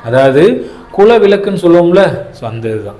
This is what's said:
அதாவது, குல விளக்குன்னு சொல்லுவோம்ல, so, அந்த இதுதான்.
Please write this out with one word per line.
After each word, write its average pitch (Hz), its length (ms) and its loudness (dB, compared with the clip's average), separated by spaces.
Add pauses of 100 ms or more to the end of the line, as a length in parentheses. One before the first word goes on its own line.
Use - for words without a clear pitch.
அதாவது, 135 680 0 (200)
குல 220 280 2
விளக்குன்னு 196 380 0
சொல்லுவோம்ல, 175 640 2 (120)
so, 117 180 -12
அந்த 113 200 -8
இதுதான். 101 300 -8